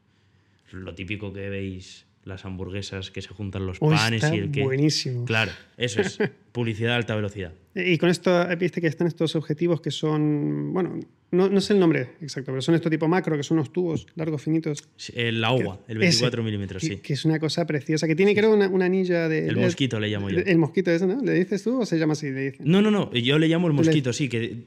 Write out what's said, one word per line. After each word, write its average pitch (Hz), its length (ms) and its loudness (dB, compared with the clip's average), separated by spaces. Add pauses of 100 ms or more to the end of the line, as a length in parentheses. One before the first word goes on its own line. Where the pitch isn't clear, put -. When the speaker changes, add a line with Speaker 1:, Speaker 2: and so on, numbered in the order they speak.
(720)
Speaker 1:
Lo 92 220 -12
típico 98 380 -8
que 98 160 -10
veis, 98 560 -10 (200)
las 95 200 -12
hamburguesas 95 640 -10
que 95 120 -12
se - 80 -14
juntan 98 360 -8
los 90 140 -8
Speaker 2:
Uy, 156 140 4
Speaker 1:
panes 113 300 2
Speaker 2:
está 156 120 0
Speaker 1:
y 170 40 -2
el 156 100 -4
que 139 140 0
Speaker 2:
buenísimo. 135 600 0
Speaker 1:
Claro, 110 280 0 (260)
eso 117 240 0
es, 185 160 -4 (180)
Speaker 2:
<laughs> - 160 -20
Speaker 1:
publicidad 113 380 -2
de 120 60 2
alta 117 180 -2
velocidad. 98 380 -6 (220)
Speaker 2:
Y 180 220 0
con 170 140 4
esto, 175 360 4 (120)
viste 175 240 -2
que 170 60 4
están 165 180 0
estos 160 280 0
objetivos 160 460 0
que 156 100 -6
son, 151 840 0
bueno, 170 260 -2 (300)
no, 185 180 4
no 196 140 2
sé 208 100 0
el 208 80 6
nombre 147 300 2 (100)
exacto, 135 320 -8
pero 131 80 -2
son 165 140 2
estos 165 160 2
tipo 160 180 0
macro, 170 300 2
que 143 40 -4
son 160 140 0
unos 156 160 0
tubos 170 420 -2
largos, 156 280 -4
finitos. 156 440 -2 (100)
Speaker 1:
Sí, - 200 -14
el 117 260 0
agua, 113 440 2
Speaker 2:
Que 117 60 -12
Speaker 1:
el 110 60 -6
veinticuatro 120 440 2
Speaker 2:
ese, - 20 0
Speaker 1:
milímetros, 98 380 -4
Speaker 2:
que, 160 60 -2
Speaker 1:
sí. 101 100 -6
Speaker 2:
que - 160 -8
es 127 100 -4
una 160 160 2
cosa 156 260 -2
preciosa, 156 400 -2
que 156 80 2
tiene, 196 200 4
creo, 214 180 4
una, 202 160 4
una 185 160 2
anilla 180 460 2
de 156 180 0
Speaker 1:
El 117 60 0
Speaker 2:
led. 196 80 2
Speaker 1:
mosquito 139 360 0
le 107 100 -2
llamo 101 200 -4
yo. 165 120 -2
Speaker 2:
El 175 180 4
mosquito 170 320 0
ese, 170 160 2
¿no? 233 160 -2
¿Le 170 100 0
dices 185 300 0
tú 254 180 -2
o 202 60 -2
se 165 120 0
llama 156 140 0
así? 147 180 -4
Le 135 200 -4
dicen. - 200 -10
Speaker 1:
No, 190 120 6
no, 214 80 4
no, 185 240 0
yo 123 240 4
le 160 100 4
llamo 170 200 2
el 156 60 2
Speaker 2:
Tú 143 80 2
le 160 60 4
Speaker 1:
mosquito, 139 240 2
sí, 139 160 -2
que 113 380 -6